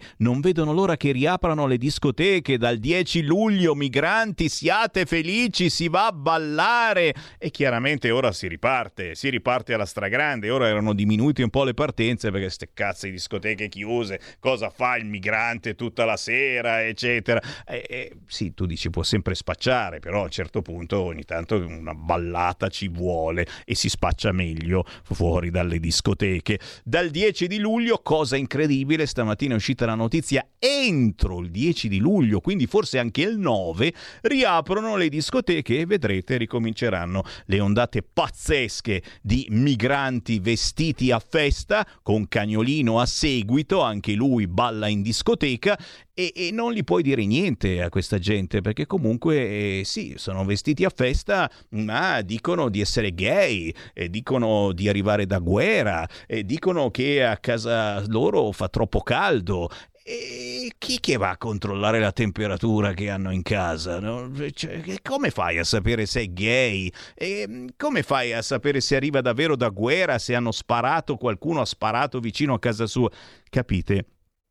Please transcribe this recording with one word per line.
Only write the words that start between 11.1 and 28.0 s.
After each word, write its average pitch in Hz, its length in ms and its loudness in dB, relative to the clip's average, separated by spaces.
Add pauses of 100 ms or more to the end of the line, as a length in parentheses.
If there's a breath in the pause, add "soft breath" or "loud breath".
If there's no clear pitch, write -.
un 117 60 2
po' 139 160 2
le 127 80 0
partenze 117 580 0
perché 95 200 -4
ste - 240 -12
cazzo 101 320 -6
di 95 60 -8
discoteche 101 560 -6
chiuse, 104 520 -4 (180 loud breath)
cosa 117 300 0
fa 123 300 0
il 110 80 -6
migrante 107 680 -4
tutta 117 300 -2
la 110 140 2
sera, 120 680 0
eccetera. 117 520 0 (280 loud breath)
Eh, - 240 -10
eh, - 280 -12 (100)
sì, - 260 -6
tu 95 140 -4
dici 85 240 -4
può 82 140 -2
sempre 95 320 0
spacciare, 92 640 -2
però 92 220 -2
a - 20 -2
un 82 60 -6
certo 92 300 -4
punto 85 400 -4
ogni 82 220 -4
tanto 82 320 -4
una 82 400 -4
ballata 85 760 -2
ci 98 200 -6
vuole 85 580 -2 (180 loud breath)
e - 120 -2
si - 120 0
spaccia 92 440 0
meglio 85 520 0 (200 loud breath)
fuori 87 460 0
dalle 87 280 0
discoteche. 92 800 0 (240 loud breath)
Dal 165 280 0
dieci 180 360 0
di 202 120 -4
luglio, 226 440 0